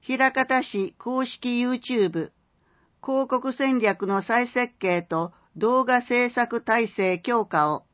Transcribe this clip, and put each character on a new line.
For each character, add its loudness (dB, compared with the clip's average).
枚 0
方 0
市 -6
公 -4
式 -4
YouTube。 -2
広 -2
告 -2
戦 0
略 0
の 2
再 2
設 -2
計 0
と -4
動 2
画 2
制 0
作 -2
体 0
制 0
強 0
化 2
を。 -6